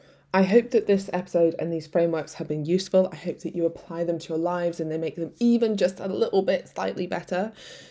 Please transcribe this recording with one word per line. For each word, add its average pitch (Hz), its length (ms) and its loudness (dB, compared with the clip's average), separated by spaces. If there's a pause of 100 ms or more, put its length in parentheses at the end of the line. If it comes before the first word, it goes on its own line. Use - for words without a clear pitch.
(340)
I 190 100 4
hope 226 280 4
that 220 160 2
this 196 260 2
episode 170 440 2
and 165 140 -4
these 160 160 -6
frameworks 170 460 0
have 160 160 -8
been 151 160 -4
useful. 185 440 2
I - 60 -16
hope - 240 -8
that 160 160 -8
you 170 100 0
apply 165 380 -4
them 170 160 -2
to - 100 -14
your 160 80 -2
lives 175 440 -2
and 160 100 -4
they 156 60 -4
make 160 180 -6
them 165 240 -6
even 233 380 4
just 196 240 0
a 196 80 -6
little 196 320 2
bit 190 260 0
slightly 185 400 -6
better. 185 460 -4 (380)